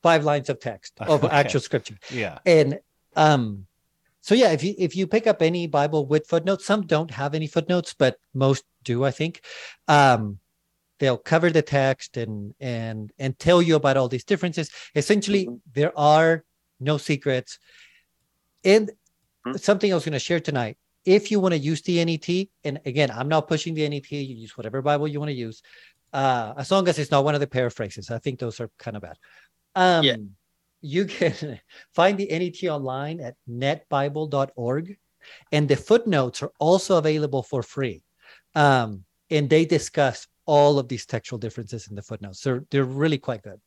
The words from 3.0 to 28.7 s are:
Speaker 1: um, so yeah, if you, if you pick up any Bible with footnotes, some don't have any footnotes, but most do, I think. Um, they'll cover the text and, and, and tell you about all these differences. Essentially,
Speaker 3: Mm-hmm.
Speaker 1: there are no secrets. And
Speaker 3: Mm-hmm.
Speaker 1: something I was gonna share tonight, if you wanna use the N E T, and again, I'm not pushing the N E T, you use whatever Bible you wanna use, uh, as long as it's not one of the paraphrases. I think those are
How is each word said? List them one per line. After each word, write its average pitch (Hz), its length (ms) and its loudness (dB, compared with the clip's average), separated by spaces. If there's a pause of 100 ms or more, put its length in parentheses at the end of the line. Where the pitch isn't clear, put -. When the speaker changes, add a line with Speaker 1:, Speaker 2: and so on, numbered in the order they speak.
Speaker 1:
um, 120 500 2 (560)
so - 140 2
yeah, 233 160 6
if 147 120 -2
you, 196 140 -4
if 175 180 -2
you 185 120 -2
pick 226 180 0
up 214 160 2
any 170 240 0
Bible 147 400 0
with 151 220 0
footnotes, 175 380 -2
some 202 200 -2
don't 160 240 -2
have 139 240 -6
any 156 140 -4
footnotes, 170 480 -2
but 131 240 2 (160)
most 135 280 0 (200)
do, 123 200 -2
I 139 80 0
think. 165 300 -6 (460)
Um, 123 500 4 (640)
they'll 131 180 0
cover 165 340 2
the 156 120 4
text 135 540 -2
and, 107 420 -8
and, 113 600 -8
and 135 200 -6
tell 175 220 6
you 165 140 4
about 139 220 2
all 131 100 2
these 123 160 -6
differences. 170 460 -4 (260)
Essentially, 202 520 0
Speaker 3:
Mm-hmm. 120 80 -12 (180)
Speaker 1:
there 147 240 0
are 156 460 4 (360)
no 143 200 -2
secrets. 139 580 -4 (1040)
And 208 280 4 (540)
Speaker 3:
Mm-hmm. 131 120 -6
Speaker 1:
something 202 340 2
I 185 40 0
was 156 100 -2
gonna 147 140 -4
share 170 200 -2
tonight, 123 380 -4 (280)
if 208 260 4
you 208 80 2
wanna 180 160 2
use 151 280 -2
the 175 180 0
N 165 80 0
E 165 80 -2
T, 180 320 -4 (160)
and 143 200 -6
again, 139 260 0
I'm 127 180 -6
not 156 180 0
pushing 165 280 -4
the 156 100 -2
N 147 80 -4
E 139 80 -8
T, 147 180 -12
you 131 160 -10
use 113 220 -20
whatever 113 240 -8
Bible 147 260 0
you 147 120 -6
wanna 151 120 -6
use, 117 300 -10 (520)
uh, 127 440 -2
as 131 140 -10
long 190 180 2
as 156 100 -2
it's 143 120 -4
not 139 120 4
one 147 120 0
of 143 40 -2
the 139 80 -2
paraphrases. 117 640 -6
I 113 60 -8
think 127 220 -8
those 117 200 -8
are 113 100 -10 (100)